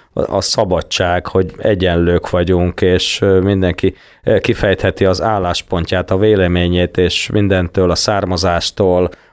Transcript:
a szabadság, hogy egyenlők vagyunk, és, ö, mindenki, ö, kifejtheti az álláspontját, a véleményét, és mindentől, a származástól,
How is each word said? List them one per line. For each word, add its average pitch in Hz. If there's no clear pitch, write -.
a -
szabadság, 90
hogy 95
egyenlők 87
vagyunk, 90
és, -
ö, 95
mindenki, 95
ö, 107
kifejtheti 98
az 90
álláspontját, 90
a 95
véleményét, 90
és 90
mindentől, 95
a 82
származástól, 90